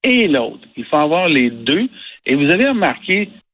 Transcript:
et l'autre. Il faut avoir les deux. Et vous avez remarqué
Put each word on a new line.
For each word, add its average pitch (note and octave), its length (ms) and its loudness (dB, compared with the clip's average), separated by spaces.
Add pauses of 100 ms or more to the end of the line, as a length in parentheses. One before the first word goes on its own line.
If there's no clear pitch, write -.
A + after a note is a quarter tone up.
et B3 240 2
l'autre. C3 320 -2 (160)
Il A#2 80 -12
faut - 140 -2
avoir D#3+ 300 0
les C3 220 2
deux. B2+ 380 -2 (360)
Et C3 120 0
vous C#3+ 140 2
avez G#3+ 180 2
remarqué G3 600 -2 (240)